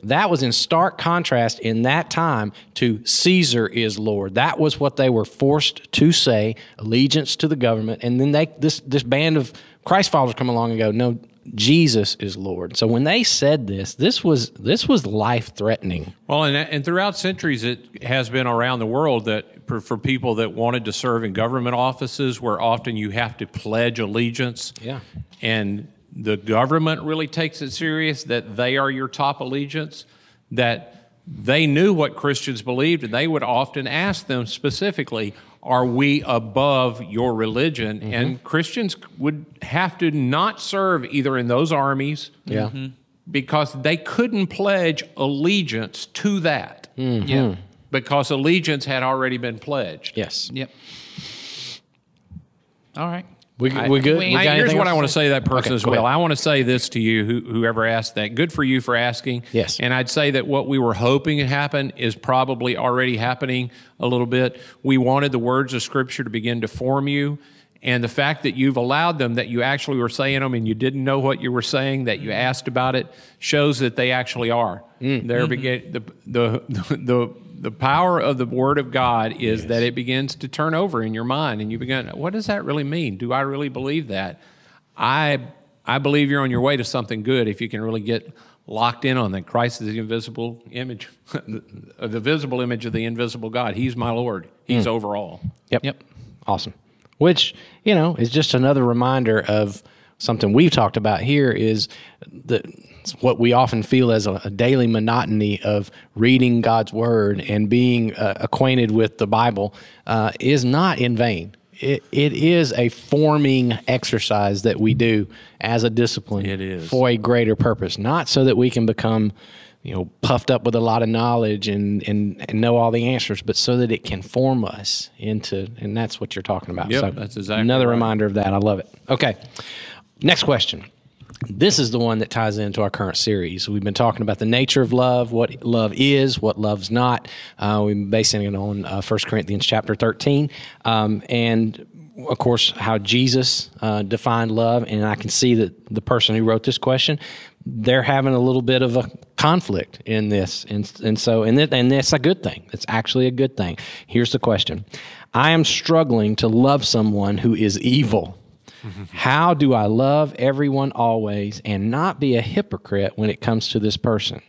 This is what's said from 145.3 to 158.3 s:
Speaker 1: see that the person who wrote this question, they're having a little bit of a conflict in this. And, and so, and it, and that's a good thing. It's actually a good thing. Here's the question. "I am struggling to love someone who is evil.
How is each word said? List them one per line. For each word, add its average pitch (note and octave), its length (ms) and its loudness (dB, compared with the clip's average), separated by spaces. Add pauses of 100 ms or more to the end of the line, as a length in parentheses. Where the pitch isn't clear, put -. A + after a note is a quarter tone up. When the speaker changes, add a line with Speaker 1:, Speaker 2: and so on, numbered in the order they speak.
Speaker 1:
see B2 240 4
that G#2+ 400 0
the G#2+ 80 -2
person A#2 320 2
who A2 80 2
wrote A2 220 2
this C3 140 0
question, C3 420 0 (440)
they're B2 380 2
having C3+ 320 2
a B2 60 4
little B2+ 220 2
bit B2+ 200 2
of B2 140 2
a B2 120 0 (280)
conflict D3+ 720 0
in G#2+ 240 0
this. F#2+ 380 -2
And, G#2 220 -4 (140)
and G#2+ 160 2
so, A2+ 240 2
and A2+ 160 4
it, D3 120 2
and B2+ 200 4
that's C#3 200 2
a D#3 60 2
good E3 240 0
thing. - 300 -8
It's - 160 -10
actually A2+ 400 0
a - 20 2
good B2+ 260 -2
thing. F2 220 -4 (300)
Here's A#2+ 240 2
the - 80 0
question. G2+ 440 0 (480)
"I D#3 200 4
am E3 120 4
struggling B2 720 2
to A#2 120 2
love C3 360 4
someone G#2 540 2
who A#2 160 2
is G2+ 240 2
evil. A2+ 560 2 (440)